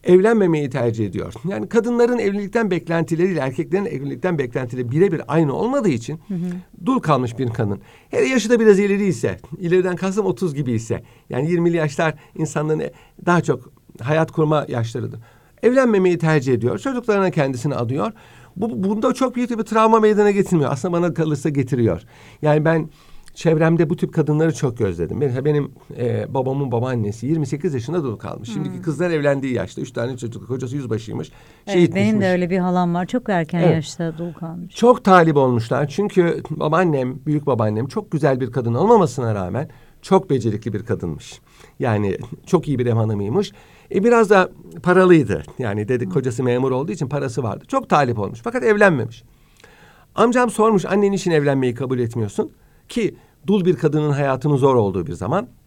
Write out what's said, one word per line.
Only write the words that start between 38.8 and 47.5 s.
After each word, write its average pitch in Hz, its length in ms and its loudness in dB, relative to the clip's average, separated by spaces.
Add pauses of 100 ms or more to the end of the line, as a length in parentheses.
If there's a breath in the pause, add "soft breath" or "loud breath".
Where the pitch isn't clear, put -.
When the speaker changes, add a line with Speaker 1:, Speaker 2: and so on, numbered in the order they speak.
Speaker 1:
rağmen 101 340 -4 (340 soft breath)
çok 190 280 0
becerikli 113 420 -2
bir 101 120 -6
kadınmış. 87 560 -8 (380 soft breath)
Yani 104 380 -2 (300)
çok 165 220 0
iyi 135 100 -2
bir 123 80 0
ev 117 80 2
hanımıymış. 110 580 0 (420 soft breath)
E, 196 100 2
biraz 233 260 4
da 185 200 6 (320)
paralıydı. 170 600 4 (160)
Yani 104 300 -4
dedi, 127 180 -2
Speaker 2:
Hı. 185 40 -8
Speaker 1:
kocası 131 340 -2
memur 127 260 0
olduğu 143 220 -4
için 147 160 -6
parası 139 340 -4
vardı. 104 260 -6